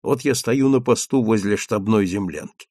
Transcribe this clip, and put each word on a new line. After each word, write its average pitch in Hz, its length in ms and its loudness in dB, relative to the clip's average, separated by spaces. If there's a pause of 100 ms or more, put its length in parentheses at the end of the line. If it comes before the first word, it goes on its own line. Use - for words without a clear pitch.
Вот 127 180 -2
я 139 160 0
стою 135 320 0
на 135 120 4
посту 127 400 0
возле 104 360 0
штабной 104 500 0
землянки. 87 640 -8